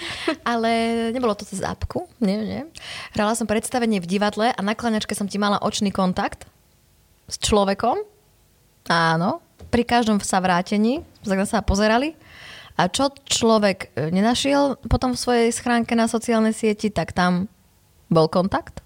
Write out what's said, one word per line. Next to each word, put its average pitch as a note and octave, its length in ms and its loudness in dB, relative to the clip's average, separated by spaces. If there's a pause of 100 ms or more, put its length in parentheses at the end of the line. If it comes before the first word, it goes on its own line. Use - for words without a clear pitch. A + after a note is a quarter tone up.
(160)
<laughs> - 300 -6
Ale A#3 260 0 (380)
nebolo A#3+ 240 0
to G3 100 -8
cez F#3+ 160 -8
apku. - 480 -6 (100)
Nie, G3+ 200 0
nie. G#3 240 -6 (500)
Hrala G#3 220 0
som A#3 120 -4
predstavenie A3+ 520 0
v E3+ 120 -6
divadle G#3 400 0
a - 100 -4
na G3 120 -2
kláňačke A3 400 -2
som G#3 140 -4
ti G3 100 -6
mala G#3 220 0
očný G#3 320 -2
kontakt F#3+ 540 -2 (840)
s - 120 -12
človekom. G#3+ 680 0 (840)
Áno. E3+ 540 2 (260)
Pri A#3+ 180 0
každom A#3 360 2
sa G3+ 200 0
vrátení G#3 640 0 (180)
sme F#3+ 220 -2
sa G#3 180 -2
pozerali. A3 540 2 (580)
A E3+ 140 2
čo C4+ 200 0 (140)
človek, G#3 720 0
e, D3+ 160 -4
nenašiel B3+ 760 2
potom B3 280 0
v A#3+ 80 -6
svojej A#3 280 2
schránke A#3 440 0
na A#3 120 4
sociálnej A3+ 460 2
sieti, G#3+ 380 0
tak E3 220 -2
tam F3+ 360 2 (580)
bol D#3+ 220 6
kontakt. G3 580 -2